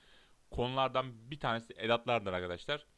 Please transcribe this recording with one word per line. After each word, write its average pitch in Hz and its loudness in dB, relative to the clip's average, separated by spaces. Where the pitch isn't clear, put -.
konulardan 127 0
bir 147 -10
tanesi 117 -2
edatlardır 113 2
arkadaşlar. 90 -4